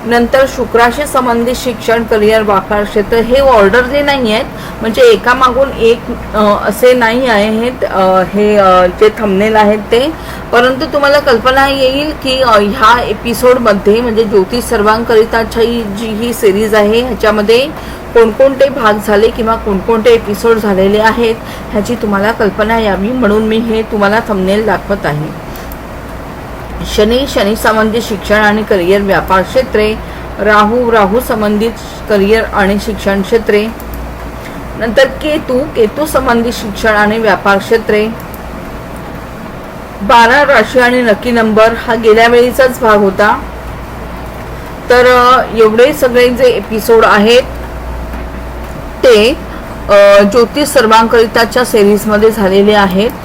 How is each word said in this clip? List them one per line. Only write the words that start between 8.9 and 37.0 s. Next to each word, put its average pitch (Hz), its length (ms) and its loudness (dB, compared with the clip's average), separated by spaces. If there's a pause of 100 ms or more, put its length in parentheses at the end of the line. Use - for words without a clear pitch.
थंबनेल 214 380 0
आहेत 214 220 2
ते, 247 340 0 (400)
परंतु 254 400 0
तुम्हाला 285 280 2
कल्पना 262 480 2
येईल 277 440 0 (100)
की, 262 180 -2
अ, 226 180 2
ह्या 220 420 0
एपिसोडमध्ये 226 1000 0
म्हणजे 226 240 0
ज्योतिष 208 400 0
सर्वांकरिताची 226 1160 0 (160)
जी 226 80 -6
ही 220 280 -4
सिरीज 214 400 0
आहे 214 260 2
ह्याच्यामध्ये 226 920 0 (220)
कोणकोणते 262 540 4
भाग 233 240 0 (140)
झाले 214 220 2
किंवा 226 260 -2
कोणकोणते 220 560 0
एपिसोड 226 460 2
झालेले 202 420 0
आहेत 226 360 0 (360)
ह्याची 226 240 -4
तुम्हाला 208 380 -2
कल्पना 220 460 -2
यावी 202 300 -2
म्हणून 220 340 0
मी 220 140 0
हे 220 260 -2
तुम्हाला 214 460 0
थंबनेल 202 380 0
दाखवत 190 400 -4
आहे. 151 460 -6 (1400)
शनी, 240 340 2
शनी 220 280 -2
संबंधित 220 460 0
शिक्षण 208 320 -4
आणि 214 280 2
करिअर, 196 380 2
व्यापार 190 420 0
क्षेत्रे. 214 520 -2 (440)
राहू, 214 540 2
राहू 214 280 2
संबंधित 214 500 -2 (380)
करिअर 208 360 2 (100)
आणि 202 300 2
शिक्षण 196 380 -4
क्षेत्रे. 214 440 0 (1120)
नंतर 233 280 2
केतू, 285 580 -4 (120)
केतू 262 300 -2
संबंधित 240 460 0
शिक्षण 214 400 -4
आणि 208 260 0